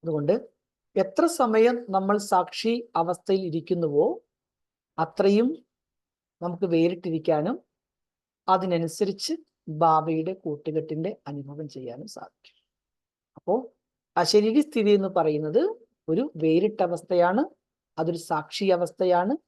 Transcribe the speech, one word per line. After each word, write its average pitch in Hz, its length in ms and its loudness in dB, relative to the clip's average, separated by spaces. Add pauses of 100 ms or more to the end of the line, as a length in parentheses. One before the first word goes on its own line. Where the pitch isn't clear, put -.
അതുകൊണ്ട് 151 300 -2 (680)
എത്ര 190 200 0 (160)
സമയം 233 360 4 (200)
നമ്മൾ 190 200 2 (160)
സാക്ഷി 190 420 0 (280)
അവസ്ഥയിൽ 180 480 0
ഇരിക്കുന്നുവോ 160 560 0 (960)
അത്രയും 202 460 2 (920)
നമുക്ക് 175 300 -4
വേറിട്ടിരിക്കാനും 165 840 0 (960)
അതിനനുസരിച്ച് 185 800 -2 (480)
ബാബയുടെ 160 520 2 (100)
കൂട്ടുകെട്ടിന്റെ 156 680 -6 (200)
അനുഭവം 143 420 -12
ചെയ്യാനും 127 420 -14
സാധിക്കും. - 400 -20 (840)
അപ്പോ 185 180 -2 (680)
അശരീരി 214 460 4
സ്ഥിതി 208 320 2
എന്ന് 190 180 -4
പറയുന്നത് 156 440 0 (500)
ഒരു 196 120 2 (200)
വേറിട്ട 180 360 2 (100)
അവസ്ഥയാണ്, 175 540 0 (560)
അതൊരു 165 300 -2
സാക്ഷി 156 360 -4 (120)
അവസ്ഥയാണ്. 180 560 0 (140)